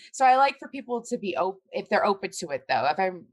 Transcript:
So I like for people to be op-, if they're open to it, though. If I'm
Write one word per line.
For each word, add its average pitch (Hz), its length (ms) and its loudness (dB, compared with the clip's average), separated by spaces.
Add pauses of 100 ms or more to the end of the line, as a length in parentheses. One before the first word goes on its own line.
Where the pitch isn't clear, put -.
(120)
So 269 140 0
I 254 100 8
like 277 240 2
for 285 80 -16
people 240 360 -8
to 240 140 -6
be 202 200 -4
op-, 185 240 -2 (100)
if 196 160 -6
they're 202 180 2
open 196 260 0
to 165 180 -10
it, 135 180 -6
though. 123 240 0
If 156 80 -2
I'm 185 340 -2